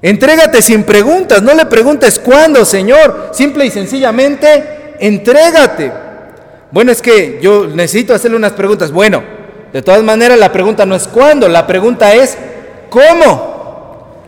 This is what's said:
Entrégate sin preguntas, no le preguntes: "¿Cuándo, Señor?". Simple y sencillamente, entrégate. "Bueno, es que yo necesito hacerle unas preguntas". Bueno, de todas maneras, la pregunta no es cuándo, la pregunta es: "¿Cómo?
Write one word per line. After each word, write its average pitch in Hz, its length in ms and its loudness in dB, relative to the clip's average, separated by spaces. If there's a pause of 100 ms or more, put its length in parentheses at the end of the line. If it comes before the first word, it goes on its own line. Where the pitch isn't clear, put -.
Entrégate 269 580 2
sin 214 220 0
preguntas, 220 600 0
no 262 120 2
le 320 120 2
preguntes: 240 520 0
"¿Cuándo, 277 460 2
Señor?". 233 680 0
Simple 277 340 -2
y 220 40 -2
sencillamente, 269 1300 -2
entrégate. 233 920 0 (800)
"Bueno, 226 180 0
es 240 100 -2
que 180 400 0
yo 196 280 0
necesito 175 440 -4
hacerle 226 240 -2
unas 214 160 -2
preguntas". 196 380 -4
Bueno, 175 320 0 (500)
de 135 80 -6
todas 190 220 2
maneras, 226 360 2
la 202 140 2
pregunta 214 320 -2
no 190 120 -2
es 170 100 -6
cuándo, 269 420 2
la 165 200 0
pregunta 208 460 0
es: 254 220 2 (540)
"¿Cómo? 311 640 2 (760)